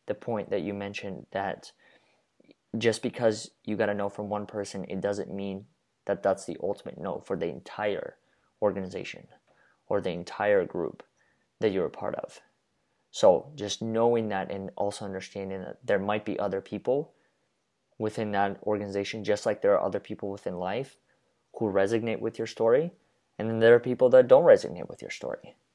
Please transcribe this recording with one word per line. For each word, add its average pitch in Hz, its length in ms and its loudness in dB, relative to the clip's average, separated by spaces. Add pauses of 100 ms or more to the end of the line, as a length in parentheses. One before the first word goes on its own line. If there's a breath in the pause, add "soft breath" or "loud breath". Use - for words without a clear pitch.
the - 80 -4
point - 340 -6
that 95 140 -2
you 101 100 -4
mentioned, 101 580 -10
that - 400 -8 (1080)
just 113 240 0
because 113 500 -2 (120)
you 107 140 -4
got 104 120 0
a 104 40 -2
no 101 160 -4
from 104 180 -8
one 104 200 -4
person, 98 420 -8
it 95 100 -6
doesn't 101 340 -4
mean 98 320 -8 (420)
that 101 160 -4
that's 95 220 0
the - 160 -10
ultimate - 380 -8
no 92 200 -6
for 98 180 -6
the 82 100 -4
entire - 680 -6 (440)
organization 95 680 -4 (600)
or 104 140 0
the 92 100 -4
entire 92 540 0
group - 380 -6 (580)
that 107 100 2
you're 92 140 0
a 76 40 -4
part - 260 -8
of. - 260 -12 (680)
So - 440 4
just 104 260 -8
knowing 113 480 2
that 95 220 -4
and 98 240 -8
also 101 300 -4
understanding 95 560 -8
that - 220 -12
there 104 160 2
might 104 260 -2
be 104 140 -4
other 95 220 -2
people 127 520 -4 (840)
within 107 340 -2
that 98 320 2
organization, 104 600 -4
just 104 220 0
like 107 160 -2
there 101 120 4
are - 100 2
other 98 160 -2
people 104 300 -8
within 98 300 -8
life 104 380 -6 (580)
who 113 160 -2
resonate 107 480 2
with 110 180 -6
your 113 100 -4
story. 131 440 2 (480)
And 110 100 -2
then 113 100 -2
there 117 160 10
are 120 40 6
people 123 300 2
that 127 180 10
don't 135 160 10
resonate 101 460 6
with - 120 -16
your - 100 -14
story - 440 -10 (200)